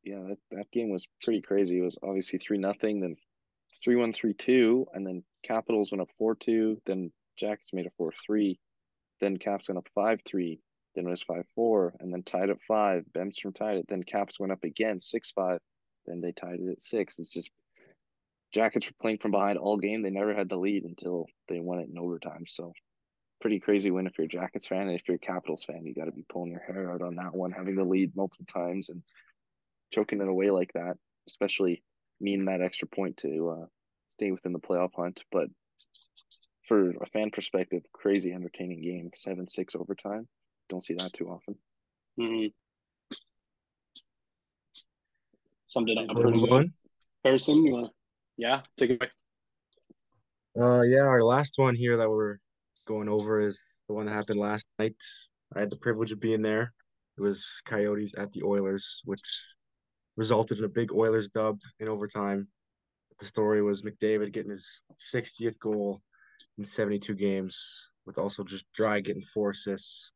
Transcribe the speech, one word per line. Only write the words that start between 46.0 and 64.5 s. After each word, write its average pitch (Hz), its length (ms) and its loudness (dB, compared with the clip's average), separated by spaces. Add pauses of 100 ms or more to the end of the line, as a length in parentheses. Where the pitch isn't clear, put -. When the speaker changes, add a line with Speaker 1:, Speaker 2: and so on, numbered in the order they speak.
Speaker 3:
Wanna 113 140 0
Speaker 2:
pretty 117 160 6
Speaker 3:
move 113 120 6
Speaker 2:
good. 123 60 10
Speaker 3:
on? 160 180 6 (500)
Speaker 2:
Harrison, 135 400 8
you 143 80 8
wanna, 120 200 -2 (440)
yeah, 123 260 0 (160)
take 123 140 6
it 120 100 4
away. 123 80 -2 (1500)
Speaker 3:
Uh, 123 220 8
yeah, 127 220 8
our 127 200 8
last 131 340 4
one 131 180 6
here 120 200 4
that 113 140 4
we're 107 300 0 (460)
going 107 220 -4
over 107 320 2
is 104 220 0 (260)
the 107 60 -4
one 104 140 -2
that 104 60 -2
happened 107 260 0
last 104 260 -2 (140)
night. 110 160 0 (600)
I 101 60 -2
had 104 80 0
the - 80 -8
privilege 113 340 0
of 107 80 -8
being 110 220 2
there. 110 320 0 (440)
It - 40 -6
was 101 440 0
Coyotes 104 520 -2
at 101 160 -6
the - 100 -6
Oilers, 98 640 0
which 98 160 -6 (960)
resulted 110 420 2
in 107 80 -4
a 98 40 -2
big 113 220 -2
Oilers 110 380 2
dub 107 300 0 (200)
in 110 80 -6
overtime. 101 600 -4 (720)
The 104 60 -14
story 107 360 2
was 101 220 0
McDavid 107 480 0
getting 104 200 -6